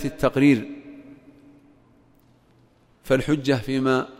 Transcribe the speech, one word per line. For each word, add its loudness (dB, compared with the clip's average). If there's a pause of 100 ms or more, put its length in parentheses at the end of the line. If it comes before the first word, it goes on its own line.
التقرير، 2 (2250)
فالحجة 0
فيما 0 (140)